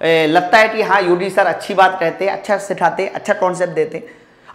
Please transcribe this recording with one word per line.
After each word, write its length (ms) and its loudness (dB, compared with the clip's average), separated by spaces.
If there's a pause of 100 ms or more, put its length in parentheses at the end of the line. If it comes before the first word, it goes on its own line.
ए, 260 2
लगता 300 2
है 120 6
कि 120 -4
हाँ, 200 2
यूडी 280 0
सर 180 2
अच्छी 260 -6
बात 260 4
कहते 260 -2
हैं, 80 -2
अच्छा 260 -4
सिखाते 440 -2
हैं, 100 -6
अच्छा 220 -2
concept 380 -2
देते 240 -2
हैं, 60 -12 (520)